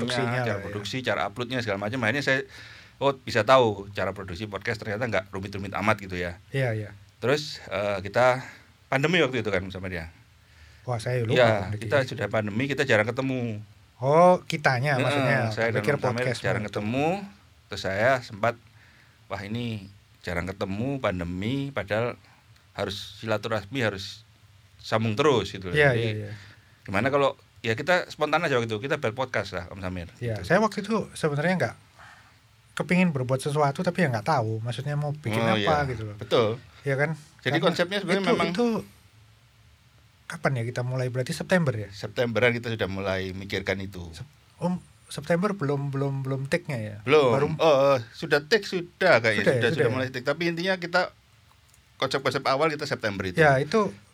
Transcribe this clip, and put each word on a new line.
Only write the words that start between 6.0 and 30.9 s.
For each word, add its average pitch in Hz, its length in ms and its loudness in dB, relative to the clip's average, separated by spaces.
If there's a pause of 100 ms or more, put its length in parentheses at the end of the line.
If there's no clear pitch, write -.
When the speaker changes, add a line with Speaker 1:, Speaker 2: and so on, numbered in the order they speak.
Speaker 2:
ya. 87 220 -4 (140)
Speaker 1:
Iya, 135 240 0
iya. 104 140 -6 (280)
Speaker 2:
Terus, 147 480 -2
eh, 101 340 -2
kita 123 460 2 (400)
pandemi 156 320 2
waktu 131 240 2
itu 107 80 -2
kan 92 180 0
sama 92 220 -10
dia. 82 240 -10 (680)
Speaker 1:
Wah, 123 160 -4
saya 123 240 -2
lupa, 117 140 0
Speaker 2:
Iya, 123 140 8 (100)
Speaker 1:
Om 95 120 -4
Diki. 101 120 -6
Speaker 2:
kita 113 200 0
sudah 113 240 -4
pandemi, 107 380 -2
kita 143 180 -2
jarang 113 220 4
ketemu. 120 560 -4 (360)
Speaker 1:
Oh, 170 460 6
kitanya 147 500 0
Speaker 2:
Heeh, 127 100 2
Speaker 1:
maksudnya. 135 440 2
Speaker 2:
saya 113 200 0
Speaker 1:
Tak 117 40 0
Speaker 2:
dan 110 80 0
Speaker 1:
pikir 107 140 2
Speaker 2:
Om 143 60 0
Samir - 60 -2 (100)
Speaker 1:
podcast 123 240 -2
Speaker 2:
jarang 98 200 0
Speaker 1:
waktu 107 120 -6
itu. - 80 -6
Speaker 2:
ketemu. 120 260 0 (640)
Terus 101 160 -10
saya 98 260 2 (100)
sempat, 113 340 -2 (720)
wah, 98 160 -8
ini 107 480 -6 (320)
jarang 87 240 -4
ketemu, 101 540 -4
pandemi, 101 680 -4
padahal 110 440 -4 (580)
harus - 480 -8
silaturahmi, 110 640 -4
harus 98 420 -6 (540)
sambung 110 340 0
terus 117 380 2
gitu 92 180 -10
loh. 87 60 -4
Speaker 1:
Iya, 143 160 6
Speaker 2:
Jadi, 117 100 0
Speaker 1:
iya, 113 100 -2 (120)
iya. 107 80 -10 (500)
Speaker 2:
gimana 101 280 -2
kalau, 139 260 2 (240)
ya 113 140 -2
kita 147 360 0
spontan 151 320 0
aja 147 140 2
waktu 117 100 2
itu, 110 140 -4
kita 139 180 -2
buat 120 160 -2
podcast 117 400 -2
lah, 90 160 -6
Om 90 100 -14
Samir, 90 380 -6
Speaker 1:
Iya, 120 180 -4
Speaker 2:
gitu. 95 120 -8
Speaker 1:
saya 165 100 4
waktu 214 240 0
itu 208 320 -2